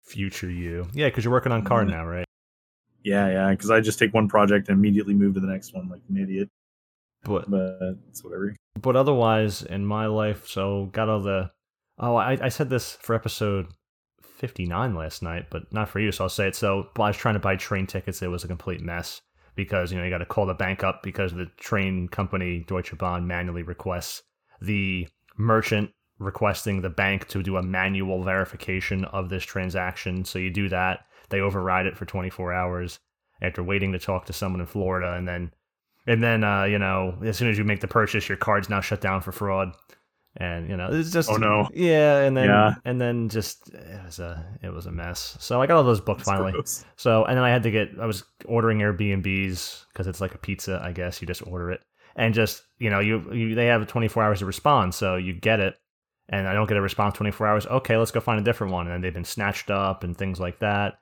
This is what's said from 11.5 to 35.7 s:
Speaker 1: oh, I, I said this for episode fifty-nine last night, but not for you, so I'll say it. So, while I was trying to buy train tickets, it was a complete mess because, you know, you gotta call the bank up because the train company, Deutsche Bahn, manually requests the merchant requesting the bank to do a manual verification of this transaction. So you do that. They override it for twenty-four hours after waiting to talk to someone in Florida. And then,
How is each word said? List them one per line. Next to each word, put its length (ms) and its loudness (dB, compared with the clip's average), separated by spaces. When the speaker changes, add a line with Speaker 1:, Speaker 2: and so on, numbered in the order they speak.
Speaker 1:
oh, 180 2
I, 280 2
I 60 2
said 180 -2
this 280 -2
for 180 -2
episode 540 -2
fifty-nine 720 -4
last 280 -8
night, 280 -6
but 220 -10
not 160 -2
for 120 -4
you, 120 0
so 120 -4
I'll 60 -2
say 180 0
it. 80 -4
So, 400 -2
while 100 2
I 40 4
was 60 -2
trying 180 0
to 60 0
buy 160 2
train 300 -4
tickets, 360 -8
it 60 -4
was 160 -6
a 40 -10
complete 340 -8
mess 400 -6
because, 360 -2
you 80 -4
know, 60 -4
you 60 -2
gotta 160 -4
call 180 0
the 100 -2
bank 300 -2
up 180 -2
because 300 -4
the 140 -8
train 520 -2
company, 580 -4
Deutsche 320 -6
Bahn, 280 -2
manually 360 -4
requests 600 -8
the 480 -2
merchant 520 2
requesting 640 -2
the 100 -4
bank 380 0
to 140 -4
do 140 -2
a 60 0
manual 600 0
verification 840 -2
of 220 -6
this 160 -4
transaction. 800 -4
So 140 -6
you 120 -2
do 180 0
that. 380 0
They 100 0
override 460 2
it 100 -4
for 80 -10
twenty-four 480 -6
hours 460 -4
after 200 -4
waiting 300 0
to 60 -2
talk 280 -4
to 60 -10
someone 280 -4
in 60 -6
Florida. 480 -2
And 120 -4
then, 260 -6